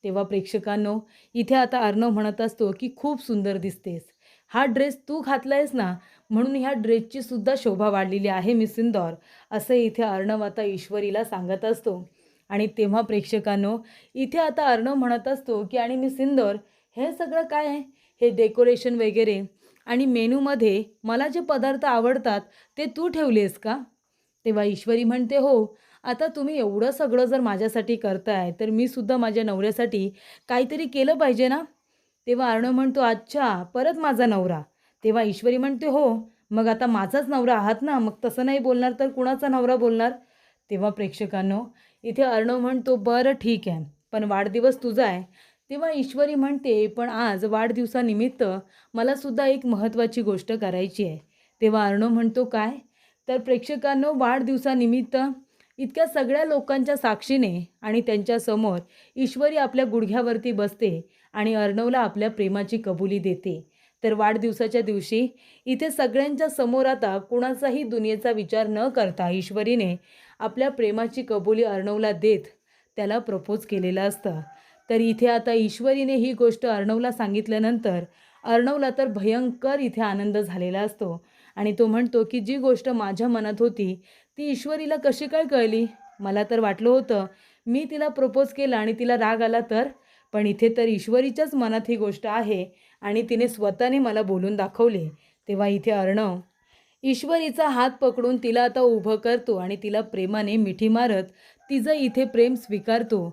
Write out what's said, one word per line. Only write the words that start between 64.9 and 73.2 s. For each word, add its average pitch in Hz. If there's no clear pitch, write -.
इथे 262
सगळ्यांच्या 269
समोर 262
आता 220
कुणाचाही 262
दुनियेचा 220
विचार 214
न 214
करता 190
ईश्वरीने 196
आपल्या 254
प्रेमाची 233
कबुली 220
अर्णवला 208
देत 202
त्याला 208
प्रपोज 208